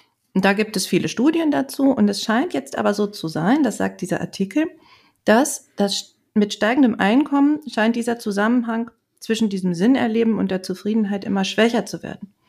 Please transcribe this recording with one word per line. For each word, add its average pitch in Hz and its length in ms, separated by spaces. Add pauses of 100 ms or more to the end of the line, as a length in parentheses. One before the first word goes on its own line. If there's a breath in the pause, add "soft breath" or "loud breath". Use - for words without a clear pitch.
(340 loud breath)
Und 190 100
da 196 80
gibt 208 240
es 185 100
viele 170 220
Studien 320 440
dazu 277 400
und 208 160
es 202 140
scheint 254 320
jetzt - 220
aber 208 160
so 202 140
zu 202 220
sein, 180 340
das 220 140
sagt 190 240
dieser 175 200
Artikel, 196 460 (580 soft breath)
dass 233 520
das - 400 (180)
mit 208 200
steigendem 240 440
Einkommen 285 600 (120)
scheint 226 220
dieser 233 240
Zusammenhang 233 720 (300)
zwischen 220 280
diesem 185 260
Sinnerleben 226 640
und 190 120
der 185 140
Zufriedenheit 202 600
immer 196 200
schwächer 233 420
zu - 160
werden. - 300 (160)